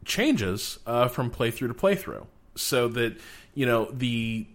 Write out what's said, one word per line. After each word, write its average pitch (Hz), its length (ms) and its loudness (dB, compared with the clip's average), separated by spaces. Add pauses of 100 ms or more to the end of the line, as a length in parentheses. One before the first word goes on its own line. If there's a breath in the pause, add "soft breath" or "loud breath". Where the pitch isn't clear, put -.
changes, 131 800 0
uh, 120 240 4
from 123 220 -2
playthrough 117 360 -2
to 117 60 -2
playthrough. - 520 0 (300)
So 123 340 2
that, 117 280 0 (360 loud breath)
you 135 120 0
know, 117 260 4
the, 117 640 -2